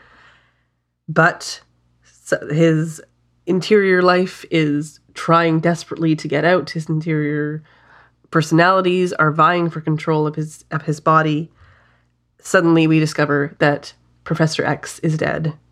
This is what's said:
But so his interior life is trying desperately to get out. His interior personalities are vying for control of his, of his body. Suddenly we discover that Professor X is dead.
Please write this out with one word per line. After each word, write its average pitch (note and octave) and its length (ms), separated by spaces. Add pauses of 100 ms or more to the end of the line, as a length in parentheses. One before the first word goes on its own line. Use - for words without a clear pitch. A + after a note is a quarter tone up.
(1080)
But E3 540 (420)
so - 440
his D#3+ 520 (460)
interior F#3 560
life F3+ 480
is D3+ 500 (140)
trying E3 460
desperately E3 560
to D#3 120
get D3 160
out. F3 280
His D#3+ 180
interior D3+ 720 (680)
personalities F3+ 840
are D#3 180
vying E3+ 380
for D#3+ 100
control D#3 460
of D3+ 80
his, D#3 380
of D#3 100
his D3 180
body. D#3 520 (880)
Suddenly E3 480
we D#3+ 120
discover D3 600
that - 340 (300)
Professor D#3 420
X - 340
is D#3 180
dead. D#3 360 (180)